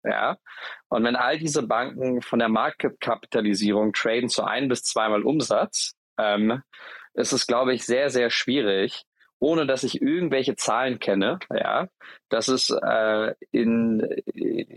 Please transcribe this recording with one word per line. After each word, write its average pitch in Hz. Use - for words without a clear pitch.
Ja? 110
Und 117
wenn 120
all 127
diese 156
Banken 123
von -
der 117
Marktkapitalisierung 107
traden 120
zu -
ein- 113
bis 123
zweimal 110
Umsatz, 143
ähm, 107
ist -
es, 131
glaube 127
ich, 120
sehr, 131
sehr 123
schwierig, 113
ohne 160
dass 131
ich -
irgendwelche 139
Zahlen 123
kenne, 101
ja, 143
dass 113
es, 131
äh, 107
in, 117